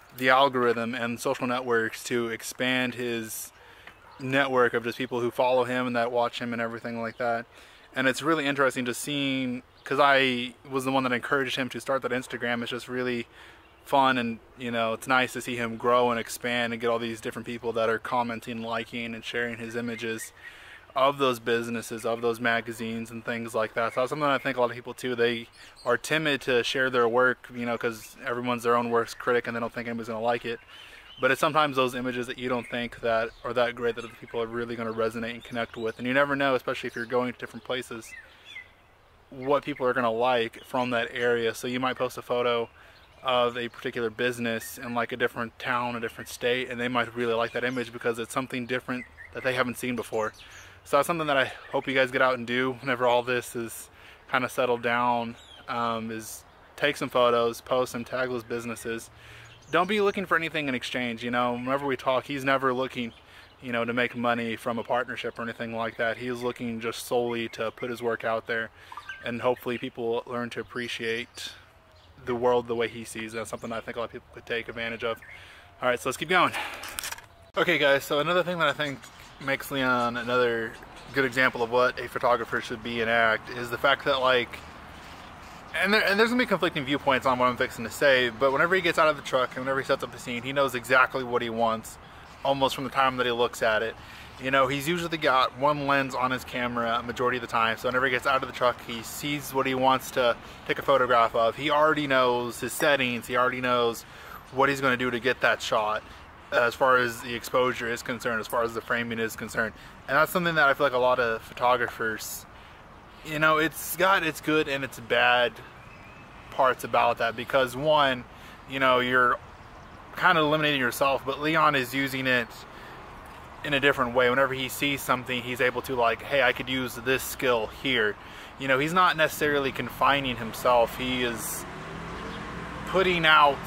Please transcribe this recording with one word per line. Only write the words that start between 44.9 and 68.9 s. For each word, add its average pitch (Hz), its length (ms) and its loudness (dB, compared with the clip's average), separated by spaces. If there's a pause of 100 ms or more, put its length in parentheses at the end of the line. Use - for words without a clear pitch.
like, 117 160 -2
a 127 60 -6
different 117 420 -2
town, 123 340 -2
a 117 60 -6
different 117 300 -8
state, 123 400 -2
and 120 100 -8
they 120 80 -2
might 117 260 0
really 117 200 0
like 117 180 0
that 120 140 -2
image 123 260 -4
because 117 260 -4
it's 113 160 -8
something 127 320 -4
different 123 380 -6 (300)
that 120 100 -10
they 127 100 0
haven't 123 240 0
seen 127 160 -4
before. 110 380 -2 (540)
So - 100 -2
that's 139 120 4
something 165 200 -2
that 143 80 2
I 127 160 2 (220)
hope 139 120 -2
you 135 80 -2
guys 131 180 2
get 131 100 2
out 131 160 4
and 117 100 -8
do 127 320 0
whenever 127 260 -2
all 123 160 6
this 120 360 -4
is 113 320 -10 (420)
kinda 127 160 0
settled 123 340 0
down, 120 540 0 (320)
um, 113 440 -4
is 110 340 -12 (320)
take 143 180 0
some 139 140 -6
photos, 120 500 2
post 127 320 0
them, 117 140 -8
tag 127 240 -4
those 120 160 -4
businesses. 117 640 -8 (600)
Don't 170 200 2
be 214 100 0
looking 202 260 2
for 165 120 2
anything 156 320 -2
in 131 40 0
exchange, 120 480 -4
you 120 80 -4
know. 123 220 2
Whenever 131 340 -2
we 131 120 -2
talk, 127 300 0
he's 139 180 -6
never 135 280 2
looking, 123 380 -4 (500)
you 127 120 -8
know, 117 100 0
to 117 80 -4
make 120 240 0
money 117 400 0
from 117 240 -4
a 107 40 -6
partnership 120 540 -4
or 120 40 -8
anything 113 340 -8
like 113 220 -4
that. 113 200 -2
He's 120 240 -6
looking 120 380 -4
just 113 260 -6
solely 117 440 -2
to 113 220 -6
put - 180 -10
his 117 120 -8
work 117 220 -2
out 113 240 -2
there, 113 220 -4 (560)